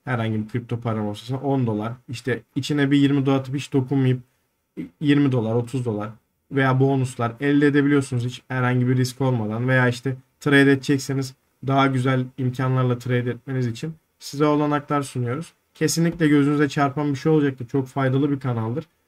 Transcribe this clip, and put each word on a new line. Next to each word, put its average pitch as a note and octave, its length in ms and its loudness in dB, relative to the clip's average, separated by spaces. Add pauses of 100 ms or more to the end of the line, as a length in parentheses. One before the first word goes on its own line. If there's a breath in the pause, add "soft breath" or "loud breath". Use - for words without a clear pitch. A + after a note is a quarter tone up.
herhangi A2+ 340 -2
bir G#2+ 100 -6
kripto A#2 320 -6
para A2 240 -4
borsasına G#2+ 340 -8
on C3+ 280 0
dolar, A2 260 -2 (160)
işte A#2 340 -6 (120)
içine C#3 360 0
bir C#3+ 60 4
yirmi C#3 300 2
dolar C3+ 120 2
atıp C3 160 -8
hiç - 180 -8
dokunmayıp C3 480 2 (800)
yirmi C#3+ 320 4
dolar, A2+ 220 0
otuz B2 300 -2
dolar G#2+ 260 -4 (440)
veya C3 260 4
bonuslar C3 600 0
elde C#3+ 260 4
edebiliyorsunuz C#3 580 2
hiç B2+ 240 -8
herhangi B2+ 400 0
bir B2+ 80 2
risk B2+ 240 0
olmadan A#2+ 480 -2
veya B2+ 200 4
işte C3 280 -4 (240)
trade C#3+ 200 4 (120)
edecekseniz C3+ 640 -2 (320)
daha C3+ 200 2
güzel C3 380 0 (140)
imkanlarla B2+ 600 0
trade B2 320 -2
etmeniz B2+ 360 -6
için C#3 280 -8 (240)
size C#3+ 280 -2
olanaklar D3 560 0
sunuyoruz. C3 500 -6 (220)
Kesinlikle E3 540 0
gözünüze D3 400 2
çarpan D3 420 -2
bir C3+ 80 -2
şey D#3+ 140 0
olacaktır. C#3 360 0
Çok C3+ 180 -2
faydalı C3+ 440 0
bir C#3 100 -2
kanaldır. A#2+ 440 -4 (240)